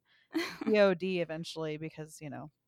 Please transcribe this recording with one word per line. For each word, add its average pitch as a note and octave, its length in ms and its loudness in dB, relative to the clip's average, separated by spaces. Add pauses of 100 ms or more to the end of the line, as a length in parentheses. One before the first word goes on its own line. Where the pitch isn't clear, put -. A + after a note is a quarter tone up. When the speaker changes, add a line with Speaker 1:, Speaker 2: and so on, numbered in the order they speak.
(320)
Speaker 1:
<laughs> - 340 -4
Speaker 2:
V G#3+ 140 6
O G3 140 8
D F3+ 260 0
eventually, D#3+ 560 -6
because, D#3 440 -10
you D3+ 100 -12
know, C3 200 -12 (180)